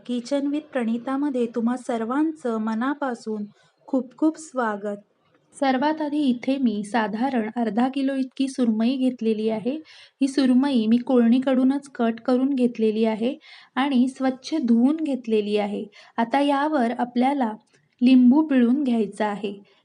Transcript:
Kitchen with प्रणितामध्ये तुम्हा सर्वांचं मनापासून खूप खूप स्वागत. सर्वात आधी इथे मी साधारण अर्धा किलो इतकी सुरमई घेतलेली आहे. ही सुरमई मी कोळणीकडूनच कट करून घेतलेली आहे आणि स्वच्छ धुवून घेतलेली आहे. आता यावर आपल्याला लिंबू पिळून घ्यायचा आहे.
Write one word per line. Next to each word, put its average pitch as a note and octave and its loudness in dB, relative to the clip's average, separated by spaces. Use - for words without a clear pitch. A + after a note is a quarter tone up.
Kitchen B3 -4
with D4 -4
प्रणितामध्ये B3 -2
तुम्हा A#3+ -2
सर्वांचं B3 -2
मनापासून A3 -4
खूप B3+ -4
खूप D#4 0
स्वागत. G#3 -6
सर्वात C#4 0
आधी D4 -4
इथे C4+ 0
मी G#3+ 0
साधारण A3 -2
अर्धा A#3 0
किलो C4+ -2
इतकी C4+ -4
सुरमई A#3+ 0
घेतलेली A3+ -2
आहे. A3 -4
ही C#4 0
सुरमई C4 2
मी A#3 4
कोळणीकडूनच C4 2
कट A3+ -2
करून C4 0
घेतलेली A3+ 0
आहे A3+ -2
आणि C4 2
स्वच्छ C4 -4
धुवून A#3+ 4
घेतलेली A3 -2
आहे. G3+ -4
आता B3 0
यावर C#4+ 0
आपल्याला B3 0
लिंबू B3+ 8
पिळून C4 2
घ्यायचा A3 -2
आहे. G3+ -8